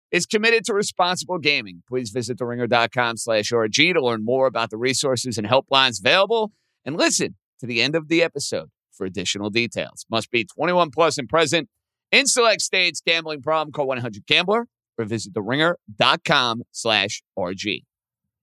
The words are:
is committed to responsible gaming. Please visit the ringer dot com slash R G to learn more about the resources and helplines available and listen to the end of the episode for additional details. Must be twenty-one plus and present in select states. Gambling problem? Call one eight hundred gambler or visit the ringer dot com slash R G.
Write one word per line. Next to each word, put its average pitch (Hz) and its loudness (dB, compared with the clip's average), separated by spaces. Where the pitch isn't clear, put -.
is 175 0
committed 226 2
to 226 -2
responsible 180 -2
gaming. 127 -2
Please 123 -4
visit 120 -6
the 123 -6
ringer 120 -2
dot 117 4
com 117 0
slash 110 0
R 113 2
G 151 4
to 165 2
learn 117 0
more 131 2
about 113 -2
the 110 -10
resources 127 -2
and 104 -2
helplines 131 2
available 196 2
and - -6
listen 285 0
to 127 -14
the 117 0
end 143 2
of 156 -2
the 165 4
episode 123 -4
for - -8
additional 98 -4
details. 104 -4
Must 113 -4
be 117 0
twenty-one 170 0
plus 156 2
and 123 -8
present 160 0
in 262 4
select 226 2
states. 180 0
Gambling 160 -2
problem? 156 -2
Call 139 -2
one 131 -2
eight 120 -6
hundred 107 -10
gambler 190 2
or 113 -4
visit 104 -6
the 113 -4
ringer 143 0
dot 131 2
com 123 2
slash 107 -2
R 92 -4
G. 95 -6